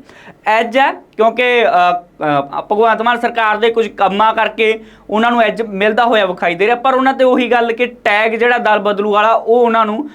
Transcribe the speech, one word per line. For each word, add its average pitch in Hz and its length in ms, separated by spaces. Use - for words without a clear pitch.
ਐਜ 220 320
ਹੈ, 277 140
ਕਿਉਂਕਿ, 240 760
ਅ, 190 40
ਅ, 170 920
ਭਗਵੰਤ 214 300
ਮਾਨ 240 180
ਸਰਕਾਰ 226 380
ਦੇ 226 120
ਕੁਝ 226 180
ਕੰਮਾਂ 202 460
ਕਰਕੇ 220 500
ਉਹਨਾਂ 226 220
ਨੂੰ 240 100
ਐਜ 208 200
ਮਿਲਦਾ 214 440
ਹੋਇਆ 208 200
ਵਿਖਾਈ 180 300
ਦੇ 180 100
ਰਿਹਾ, 233 100
ਪਰ 254 180
ਉਹਨਾਂ 262 200
'ਤੇ 262 100
ਉਹੀ 247 280
ਗੱਲ 233 200
ਕਿ 233 140
ਟੈਗ 220 460
ਜਿਹੜਾ 233 260
ਦਲ 214 220
ਬਦਲੂ 202 320
ਵਾਲਾ, 214 220
ਉਹ 226 320
ਉਹਨਾਂ 226 200
ਨੂੰ 226 300